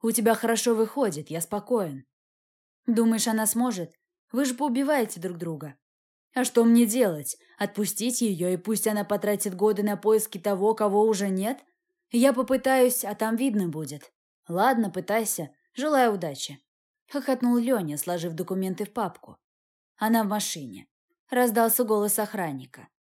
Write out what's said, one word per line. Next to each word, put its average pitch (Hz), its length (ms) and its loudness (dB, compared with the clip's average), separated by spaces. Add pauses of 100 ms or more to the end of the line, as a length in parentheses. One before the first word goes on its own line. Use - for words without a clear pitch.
у 226 80 0
тебя 226 240 4
хорошо 226 400 0
выходит, 214 560 -2
я 160 100 -6
спокоен». 196 640 -4 (840)
«Думаешь, 226 400 2
она 220 200 0
сможет? 220 460 -2 (400)
Вы 262 120 0
же 254 100 -2
поубиваете 269 640 -2
друг 175 180 -8
друга». 156 380 -10 (580)
«А - 100 0
что 233 200 4
мне 233 200 8
делать? 202 540 0 (200)
Отпустить 208 600 -4
ее, 180 300 0
и 185 80 -2
пусть 208 280 -2
она 208 180 0
потратит 202 500 -2
годы 208 280 0
на 208 140 0
поиски 220 420 2
того, 202 360 0
кого 208 300 2
уже 202 260 0
нет? 196 340 -4 (460)
Я 240 240 4
попытаюсь, 254 680 2
а 202 100 -6
там 220 220 -2
видно 214 320 0
будет». 147 440 -10 (340)
«Ладно, 214 440 2
пытайся. 185 600 -4 (240)
Желаю 262 380 2
удачи», 160 480 -8 (480)
хохотнул 247 500 0
Леня, 214 380 0
сложив 170 360 -4
документы 185 520 -4
в 202 80 -16
папку. - 440 -8 (600)
«Она 226 260 2
в 214 40 0
машине», 107 600 -6 (440)
раздался 233 540 2
голос 208 340 0
охранника. 165 680 -6 (120)